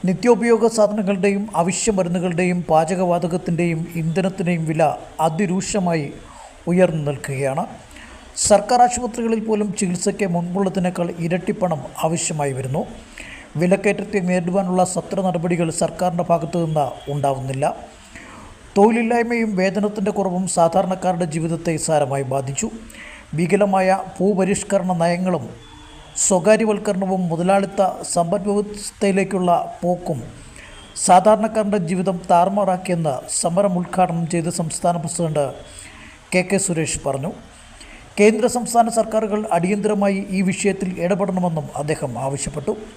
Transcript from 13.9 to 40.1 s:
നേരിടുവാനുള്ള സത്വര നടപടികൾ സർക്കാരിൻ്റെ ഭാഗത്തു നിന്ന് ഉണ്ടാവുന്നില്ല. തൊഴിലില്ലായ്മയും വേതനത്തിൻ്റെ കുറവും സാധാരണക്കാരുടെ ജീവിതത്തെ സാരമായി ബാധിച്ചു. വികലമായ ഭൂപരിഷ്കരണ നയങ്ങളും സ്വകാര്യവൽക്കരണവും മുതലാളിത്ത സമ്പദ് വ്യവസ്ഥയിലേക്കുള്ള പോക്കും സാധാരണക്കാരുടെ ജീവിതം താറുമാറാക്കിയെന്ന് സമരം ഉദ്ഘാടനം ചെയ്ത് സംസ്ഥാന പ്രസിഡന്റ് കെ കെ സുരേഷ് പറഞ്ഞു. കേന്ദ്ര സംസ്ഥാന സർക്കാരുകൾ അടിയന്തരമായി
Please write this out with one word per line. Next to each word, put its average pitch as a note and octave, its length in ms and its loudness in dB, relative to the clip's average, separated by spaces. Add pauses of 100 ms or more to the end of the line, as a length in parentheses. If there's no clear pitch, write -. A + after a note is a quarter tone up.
നേരിടുവാനുള്ള F3+ 520 0 (120)
സത്വര F#3 340 -4
നടപടികൾ E3+ 400 0 (140)
സർക്കാരിൻ്റെ F3 480 -2
ഭാഗത്തു E3+ 340 0
നിന്ന് D3+ 240 0 (240)
ഉണ്ടാവുന്നില്ല. C3+ 640 -2 (1000)
തൊഴിലില്ലായ്മയും A3+ 840 4
വേതനത്തിൻ്റെ G3+ 580 0
കുറവും F#3+ 260 0 (120)
സാധാരണക്കാരുടെ F#3 680 2
ജീവിതത്തെ E3 520 -2
സാരമായി C#3 580 0
ബാധിച്ചു. C#3 340 -4 (720)
വികലമായ F#3+ 600 4 (200)
ഭൂപരിഷ്കരണ F#3+ 760 2 (100)
നയങ്ങളും F3 440 0 (800)
സ്വകാര്യവൽക്കരണവും G3 1040 2
മുതലാളിത്ത F#3+ 520 0 (300)
സമ്പദ് F#3 360 0
വ്യവസ്ഥയിലേക്കുള്ള G3 1000 0 (320)
പോക്കും F3 360 -2 (880)
സാധാരണക്കാരുടെ G#3 720 4 (120)
ജീവിതം F#3 260 0 (140)
താറുമാറാക്കിയെന്ന് F3+ 840 2 (280)
സമരം F#3 400 2
ഉദ്ഘാടനം E3+ 520 0
ചെയ്ത് E3+ 180 0 (100)
സംസ്ഥാന E3+ 420 -2
പ്രസിഡന്റ് D#3 420 -2 (880)
കെ F#3 180 2
കെ G3 160 2
സുരേഷ് D#3+ 400 -2
പറഞ്ഞു. C#3 240 -4 (880)
കേന്ദ്ര G#3+ 260 6 (100)
സംസ്ഥാന A#3 320 2 (100)
സർക്കാരുകൾ A3 420 0 (160)
അടിയന്തരമായി G3+ 640 2 (180)